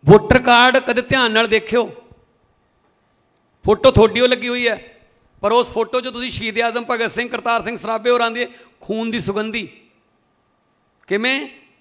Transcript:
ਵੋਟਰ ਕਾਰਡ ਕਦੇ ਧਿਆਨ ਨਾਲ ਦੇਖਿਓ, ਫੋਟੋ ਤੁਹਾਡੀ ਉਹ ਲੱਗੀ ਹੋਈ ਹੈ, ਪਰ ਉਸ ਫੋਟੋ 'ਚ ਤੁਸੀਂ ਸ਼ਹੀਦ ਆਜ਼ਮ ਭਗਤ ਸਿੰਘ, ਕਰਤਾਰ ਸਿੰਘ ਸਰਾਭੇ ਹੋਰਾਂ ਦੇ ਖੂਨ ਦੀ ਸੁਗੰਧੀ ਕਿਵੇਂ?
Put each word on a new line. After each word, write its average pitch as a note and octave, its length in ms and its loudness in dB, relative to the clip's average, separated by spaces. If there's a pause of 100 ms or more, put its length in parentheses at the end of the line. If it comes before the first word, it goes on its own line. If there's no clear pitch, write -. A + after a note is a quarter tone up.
ਵੋਟਰ G#3 340 6
ਕਾਰਡ B3 380 4
ਕਦੇ B3 240 -2
ਧਿਆਨ B3 300 0
ਨਾਲ A3+ 160 2
ਦੇਖਿਓ, A3 380 -2 (1800)
ਫੋਟੋ G#3+ 260 4
ਤੁਹਾਡੀ G#3+ 300 4
ਉਹ B3 60 2
ਲੱਗੀ B3 200 -2
ਹੋਈ B3 200 -2
ਹੈ, - 300 -8 (440)
ਪਰ G#3 100 0
ਉਸ A#3+ 180 0
ਫੋਟੋ A3+ 320 -4
'ਚ B3+ 60 -10
ਤੁਸੀਂ B3 220 -8
ਸ਼ਹੀਦ A3+ 300 -6
ਆਜ਼ਮ A#3 320 -2
ਭਗਤ A3+ 200 -4
ਸਿੰਘ, A#3+ 180 -8
ਕਰਤਾਰ A#3 340 -4
ਸਿੰਘ A3+ 140 -8
ਸਰਾਭੇ A3 340 -4
ਹੋਰਾਂ A#3 200 0
ਦੇ A#3+ 200 -8 (300)
ਖੂਨ A3+ 300 -6
ਦੀ A3+ 80 -4
ਸੁਗੰਧੀ G#3+ 500 -6 (1400)
ਕਿਵੇਂ? C4 420 -2 (320)